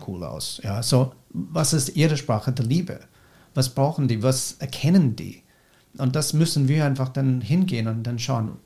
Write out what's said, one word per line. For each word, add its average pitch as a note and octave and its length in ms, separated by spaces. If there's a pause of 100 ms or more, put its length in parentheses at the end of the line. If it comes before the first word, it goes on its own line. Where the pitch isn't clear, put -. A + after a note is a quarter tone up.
cool F2+ 180
aus.“ - 380
Ja, G#2+ 200
so, D3+ 300 (180)
was D#3 420
ist D3+ 240
ihre D3+ 220
Sprache B2 340
der C3 140
Liebe? E3+ 340 (540)
Was C3 160
brauchen C#3 380
die? A2 140
Was C3 360
erkennen D#3 580
die? - 260 (540)
Und B2+ 180
das D3+ 200
müssen D3+ 340
wir D3+ 160
einfach C3+ 240
dann C3 320
hingehen A#2+ 480
und A2+ 140
dann A#2+ 160
schauen A#2 340 (140)